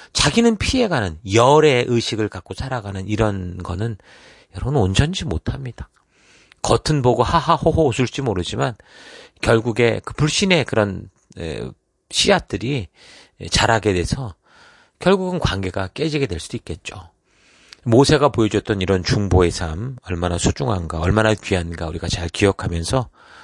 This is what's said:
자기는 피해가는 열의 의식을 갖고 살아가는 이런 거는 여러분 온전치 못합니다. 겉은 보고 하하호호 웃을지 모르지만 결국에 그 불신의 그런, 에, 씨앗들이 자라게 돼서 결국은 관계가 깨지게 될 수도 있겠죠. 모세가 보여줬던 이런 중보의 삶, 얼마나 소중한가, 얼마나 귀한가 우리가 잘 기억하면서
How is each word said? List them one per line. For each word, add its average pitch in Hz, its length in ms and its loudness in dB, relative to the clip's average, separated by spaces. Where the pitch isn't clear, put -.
자기는 226 440 2
피해가는 156 640 -2
열의 131 560 6
의식을 110 400 0
갖고 - 260 -14
살아가는 101 540 -8
이런 98 540 -2
거는 101 340 -6
여러분 139 220 -2
온전치 101 480 0
못합니다. 113 640 -6
겉은 135 400 2
보고 120 200 4
하하호호 156 680 2
웃을지 123 340 -2
모르지만 110 520 -2
결국에 117 640 2
그 - 100 -12
불신의 156 500 2
그런, 98 440 -2
에, 69 300 -8
씨앗들이 139 800 -2
자라게 107 420 2
돼서 92 420 -4
결국은 185 400 0
관계가 95 500 -2
깨지게 147 380 -2
될 85 140 -6
수도 - 160 -10
있겠죠. - 540 -12
모세가 135 460 6
보여줬던 104 520 0
이런 92 200 2
중보의 90 480 4
삶, 90 520 -6
얼마나 87 340 -4
소중한가, 95 640 -2
얼마나 104 360 2
귀한가 85 520 -4
우리가 82 220 -8
잘 85 200 -4
기억하면서 98 800 -2